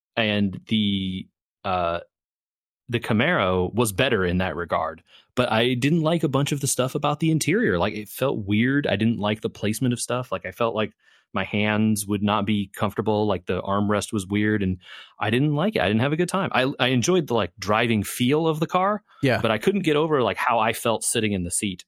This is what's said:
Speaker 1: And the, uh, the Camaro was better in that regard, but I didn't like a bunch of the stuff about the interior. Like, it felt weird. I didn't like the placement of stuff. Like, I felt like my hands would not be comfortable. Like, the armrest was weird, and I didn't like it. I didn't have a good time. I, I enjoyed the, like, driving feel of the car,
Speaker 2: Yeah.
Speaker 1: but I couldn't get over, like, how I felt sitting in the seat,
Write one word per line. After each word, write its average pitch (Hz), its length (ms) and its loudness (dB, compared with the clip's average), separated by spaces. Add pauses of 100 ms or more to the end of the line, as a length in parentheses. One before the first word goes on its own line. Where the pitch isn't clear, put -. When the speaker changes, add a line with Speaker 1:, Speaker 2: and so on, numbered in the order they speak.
(160)
Speaker 1:
And 104 420 0 (100)
the, 98 600 -2 (380)
uh, 85 340 -2 (880)
the 120 100 0
Camaro 107 760 2
was 110 180 0
better 107 320 4
in 90 140 2
that 90 180 -2
regard, 82 460 -4 (320)
but 123 180 0
I 123 220 2
didn't 143 260 2
like 156 220 0
a 156 80 2
bunch 139 200 0
of 143 120 -4
the 139 40 0
stuff 127 280 -2
about 147 260 -2
the 160 100 2
interior. 156 480 2
Like, 101 140 0
it 107 160 -10
felt 127 380 -2
weird. 123 400 2
I 101 100 2
didn't 110 220 0
like 104 240 -2
the - 80 -4
placement 110 420 -2
of 120 80 -4
stuff. 123 320 -6
Like, 92 140 -6
I 92 40 -10
felt 117 240 -2
like 107 200 -4 (400)
my 95 100 -2
hands 107 600 0
would 101 160 -2
not 104 240 2
be 104 280 -2
comfortable. 107 520 0
Like, 92 180 0
the 90 160 -4
armrest 101 500 0
was 98 160 -2
weird, 104 360 0
and 92 160 0 (400)
I 104 100 -2
didn't 139 260 2
like 165 220 0
it. - 60 2
I 92 60 2
didn't 107 120 2
have 143 140 0
a - 20 0
good 175 140 0
time. 190 220 0
I, 131 280 2
I 131 80 2
enjoyed 135 380 2
the, 123 80 -2
like, 101 240 0
driving 107 440 2
feel 139 460 0
of 156 120 0
the 165 60 -2
car, 196 360 -2 (200)
Speaker 2:
Yeah. 117 200 2
Speaker 1:
but 113 80 2
I 110 80 0
couldn't 190 240 0
get 151 140 2
over, 151 260 2
like, 101 160 0
how 120 200 0
I 113 140 2
felt 110 320 -2
sitting 107 280 0
in 92 120 -2
the 87 60 -6
seat, 95 360 -6